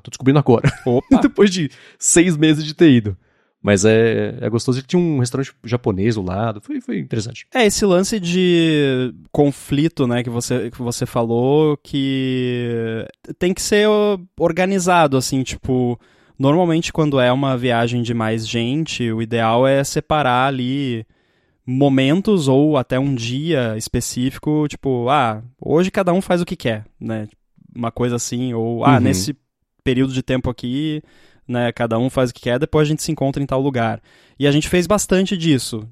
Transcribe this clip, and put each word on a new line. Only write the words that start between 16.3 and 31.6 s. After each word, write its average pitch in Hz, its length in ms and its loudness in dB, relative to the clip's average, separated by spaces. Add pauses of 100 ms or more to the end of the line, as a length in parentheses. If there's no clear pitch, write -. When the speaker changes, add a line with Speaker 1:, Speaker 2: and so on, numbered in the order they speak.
Speaker 2:
normalmente 170 540 2
quando 147 300 0
é 123 100 4
uma 135 260 0
viagem 120 440 0
de 117 120 -4
mais 113 320 -2
gente, 120 680 -4
o 113 80 -4
ideal 113 440 0
é 139 200 2
separar 135 640 0
ali 127 580 -4 (600)
momentos 139 840 2
ou 143 300 4
até 127 220 -2
um 139 140 -2
dia 127 640 -2
específico, 131 880 -2
tipo, 127 420 -4
"Ah, 120 320 0 (200)
hoje 170 300 0
cada 185 220 0
um 190 80 0
faz 180 200 -2
o 175 40 -2
que 185 100 -8
quer", 110 300 -6 (140)
né? 110 280 -8 (480)
Uma 117 160 -6
coisa 120 240 -2
assim, 123 380 -6
ou, 117 300 -4
"Ah, 131 120 6
Speaker 1:
Uhum. 107 60 4
Speaker 2:
nesse 101 360 -2 (460)
período 131 280 0
de 131 120 -4
tempo 131 260 -2
aqui, 147 520 -6 (460)
né, 120 240 -2